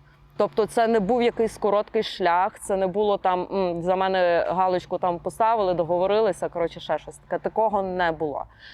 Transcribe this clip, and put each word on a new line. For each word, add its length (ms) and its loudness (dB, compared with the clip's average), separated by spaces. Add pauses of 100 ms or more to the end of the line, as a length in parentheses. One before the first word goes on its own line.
(380)
Тобто 280 0
це 220 2
не 120 2
був 220 2
якийсь 360 0
короткий 460 0
шлях, 560 0
це 160 -2
не 120 2
було 300 0
там, 340 0
м, 300 -2
за 140 0
мене 540 2
галочку 480 0
там 220 -2
поставили, 540 0
договорилися, 760 0
коротше, 300 -6
ще 200 -4
щось 180 -16
таке. 260 -6
Такого 380 0
не 300 -2
було. 340 -6 (280)